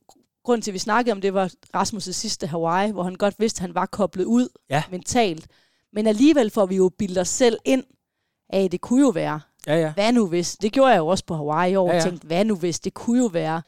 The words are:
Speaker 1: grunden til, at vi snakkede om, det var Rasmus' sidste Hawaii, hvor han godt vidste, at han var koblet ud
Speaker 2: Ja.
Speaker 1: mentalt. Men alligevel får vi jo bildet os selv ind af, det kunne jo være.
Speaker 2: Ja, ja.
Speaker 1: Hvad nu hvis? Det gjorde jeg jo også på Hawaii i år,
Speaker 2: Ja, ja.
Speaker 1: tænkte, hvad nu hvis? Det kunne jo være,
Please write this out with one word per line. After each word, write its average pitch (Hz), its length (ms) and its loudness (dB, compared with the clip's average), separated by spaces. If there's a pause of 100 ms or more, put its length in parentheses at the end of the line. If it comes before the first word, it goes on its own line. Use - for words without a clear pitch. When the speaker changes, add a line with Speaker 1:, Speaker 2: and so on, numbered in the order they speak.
(440)
Speaker 1:
grunden 240 180 0
til, 208 80 -8
at 185 40 -6
vi 185 40 -6
snakkede 233 340 0
om, 196 80 -6
det 196 140 0
var 190 160 0 (260)
Rasmus' 185 360 -4
sidste 190 340 -6
Hawaii, 170 460 -2
hvor 175 100 -6
han 185 120 -6
godt 202 240 -2
vidste, 220 200 -2
at - 20 -10
han 175 140 -8
var 180 120 -2
koblet 185 380 -4
ud 240 240 2 (220)
Speaker 2:
Ja. 143 200 0
Speaker 1:
mentalt. 185 560 -2 (460)
Men 214 140 -2
alligevel 233 440 4
får 202 160 2
vi 190 100 -2
jo 185 120 6 (100)
bildet 185 200 -4
os 180 100 0
selv 240 360 2
ind 262 200 2 (640)
af, 190 200 0
det 180 100 -4
kunne 247 200 2
jo 285 80 6
være. 151 320 -2 (260)
Speaker 2:
Ja, 147 140 2
ja. 156 120 0
Speaker 1:
Hvad 202 200 0
nu 233 140 4
hvis? 175 300 -4
Det 208 160 -2
gjorde 269 200 6
jeg 196 60 6
jo 156 80 0
også 190 200 0
på 175 100 -6
Hawaii 156 360 -2
i 196 40 0
år, 185 120 2
Speaker 2:
Ja, 165 80 2
ja. 170 60 2
Speaker 1:
tænkte, 175 240 -4
hvad 170 180 0
nu 220 120 0
hvis? 170 240 -4
Det - 140 -8
kunne 233 240 -2
jo 247 80 2
være, 165 420 -4